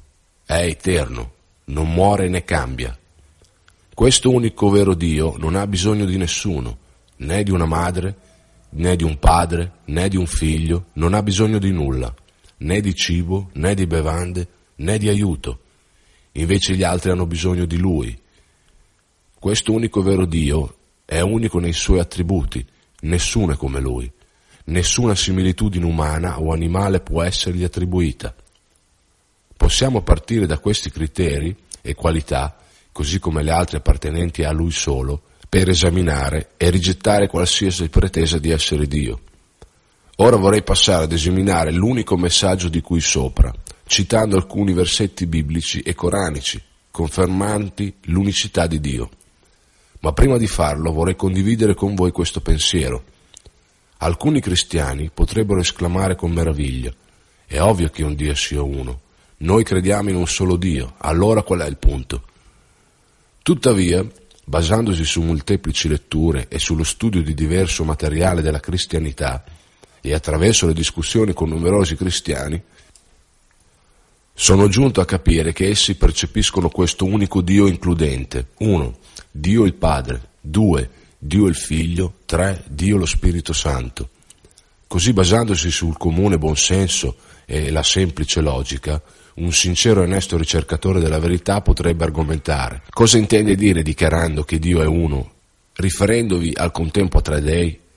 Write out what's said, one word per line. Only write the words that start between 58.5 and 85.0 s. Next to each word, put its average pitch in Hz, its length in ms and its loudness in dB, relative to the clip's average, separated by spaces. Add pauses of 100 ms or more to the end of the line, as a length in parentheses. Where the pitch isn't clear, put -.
uno. 67 380 -6 (380)
Noi 98 260 2
crediamo 98 460 0
in 95 60 0
un 87 100 0
solo 92 300 0
Dio, 80 420 -4
allora 101 440 2
qual 92 180 -2
è 78 60 -4
il 71 120 -8
punto?" 67 440 0 (1200)
Tuttavia, 98 640 2 (380)
basandosi 85 600 0
su 80 180 -2
molteplici 82 640 -2
letture 78 600 0
e - 100 -6
sullo 82 260 -2
studio 95 380 -2
di 76 120 -4
diverso 85 480 0
materiale 78 580 0
della 78 200 -2
cristianità 73 840 -4 (560)
e 69 140 -4
attraverso 80 520 2
le 82 80 2
discussioni 87 580 0
con 80 160 -4
numerosi 85 480 0
cristiani, 80 640 -4 (1700)
sono 98 360 4
giunto 117 320 2
a 90 40 2
capire 82 480 0
che 92 160 0
essi 104 280 0
percepiscono 85 720 2
questo 90 360 0
unico 98 360 0
Dio 98 260 6
includente: 76 920 0
uno, 80 400 0 (320)
Dio 95 340 2
il 95 100 2
Padre; 65 560 -2 (100)
due, 78 480 0 (300)
Dio 92 300 2
il 85 80 0
Figlio; 85 680 -2
tre, 90 440 -2
Dio 78 280 0
lo 90 100 0
Spirito - 460 0
Santo. 64 580 -4 (760)
Così, 90 260 2